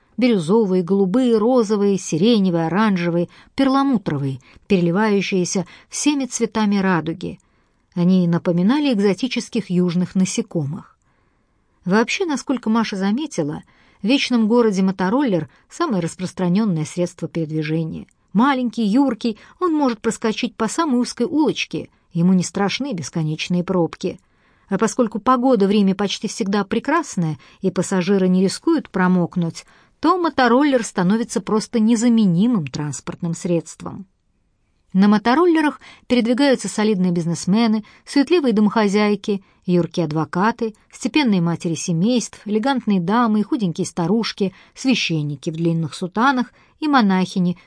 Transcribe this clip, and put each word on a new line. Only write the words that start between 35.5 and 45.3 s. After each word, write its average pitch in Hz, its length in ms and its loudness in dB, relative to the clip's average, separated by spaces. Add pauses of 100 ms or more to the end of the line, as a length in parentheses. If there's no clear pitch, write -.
передвигаются 247 600 2
солидные 190 440 0
бизнесмены, 185 720 0 (220)
суетливые 277 480 2
домохозяйки, 208 880 2 (220)
юркие 175 400 0
адвокаты, 180 720 -2 (160)
степенные 226 500 2
матери 170 340 -2
семейств, 208 680 -2
элегантные 214 540 0
дамы 214 420 0
и - 20 -2
худенькие 196 420 -4
старушки, 190 680 -2 (200)
священники 156 800 -2